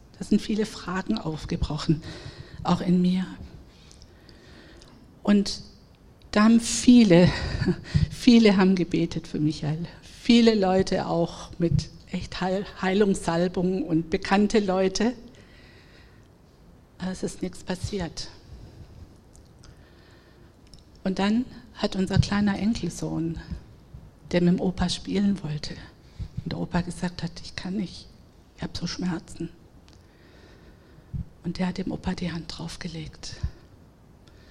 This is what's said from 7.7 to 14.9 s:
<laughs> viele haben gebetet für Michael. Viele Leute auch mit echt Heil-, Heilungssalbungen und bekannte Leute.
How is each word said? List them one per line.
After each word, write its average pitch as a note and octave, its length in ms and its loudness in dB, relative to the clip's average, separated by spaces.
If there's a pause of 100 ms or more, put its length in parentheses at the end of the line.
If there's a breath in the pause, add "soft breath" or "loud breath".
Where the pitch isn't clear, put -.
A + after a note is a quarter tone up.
<laughs> - 400 0
viele A3+ 460 6
haben F#3+ 200 4
gebetet E3 500 -2
für - 140 -6
Michael. D#3 460 -2 (160)
Viele A#3 520 4
Leute F#3+ 520 2
auch E3+ 520 -2
mit E3+ 300 2 (240)
echt - 280 -8
Heil-, F#3+ 260 -2 (140)
Heilungssalbungen F#3 1000 2
und D#3+ 280 -2
bekannte G3+ 500 2
Leute. F#3+ 540 0 (1900 loud breath)